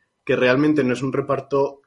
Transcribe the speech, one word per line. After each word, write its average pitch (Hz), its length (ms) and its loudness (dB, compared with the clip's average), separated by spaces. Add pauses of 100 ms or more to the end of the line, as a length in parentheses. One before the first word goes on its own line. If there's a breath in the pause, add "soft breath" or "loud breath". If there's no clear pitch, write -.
(260)
que 131 100 0
realmente 139 480 2
no 123 100 0
es 123 80 -6
un 135 120 -4
reparto 139 720 -4